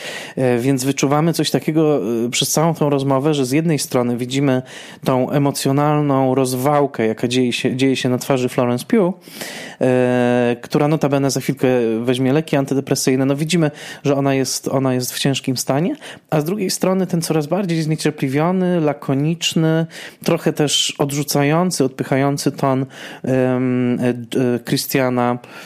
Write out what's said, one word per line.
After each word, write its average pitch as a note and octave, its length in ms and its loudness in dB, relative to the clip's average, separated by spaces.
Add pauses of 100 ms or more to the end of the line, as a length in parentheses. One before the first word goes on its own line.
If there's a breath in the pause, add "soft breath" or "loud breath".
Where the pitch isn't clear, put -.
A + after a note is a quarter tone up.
(380 loud breath)
E, B2 220 2
więc C3 260 0
wyczuwamy D3 480 2
coś D3+ 180 -2
takiego, D3+ 500 2 (260)
e, A#2+ 40 -4
przez - 200 -2
całą D#3 240 2
tą D3+ 160 0
rozmowę, C#3 440 2
że C#3 120 0
z A#2+ 40 -4
jednej D#3 280 2
strony B2 380 0
widzimy B2+ 460 0 (420 loud breath)
tą B2+ 260 2
emocjonalną C#3+ 1040 2
rozwałkę, C3+ 720 2
jaka A2 220 -2
dzieje B2 240 0
się, B2+ 240 -2
dzieje C3 200 2
się C3 120 -2
na B2 100 0
twarzy B2+ 300 0
Florence B2 360 0
Pugh, G3 300 2 (640 loud breath)
e, B2 800 2
która D3 260 0
notabene C#3+ 420 2
za C3 100 -2
chwilkę C3 280 0 (340)
weźmie B2+ 300 2
leki D#3+ 240 0
antydepresyjne. C3+ 680 0
No, C#3 120 0
widzimy, D#3 340 0 (340 loud breath)
że C#3 120 2
ona C#3 180 2
jest, - 340 -2
ona C3+ 260 0
jest B2 180 -2
w - 60 -8
ciężkim C3+ 380 -2
stanie, E3 400 -2 (340 loud breath)
a D#3 100 2
z D3 40 -2
drugiej F#3 260 -2
strony F#3 360 0
ten E3+ 160 -2
coraz D#3 240 -2
bardziej E3+ 360 -2
zniecierpliwiony, D#3 1000 0
lakoniczny, D#3+ 1080 0 (380 loud breath)
trochę E3 280 2
też - 460 0
odrzucający, D3 880 0
odpychający C#3 680 0
ton, C3+ 340 0 (360 loud breath)
em, B2+ 800 0
e, B2 140 2
d-, A#2+ 400 -2
e, A#2 40 -2
Christiana, B2 800 0 (280 loud breath)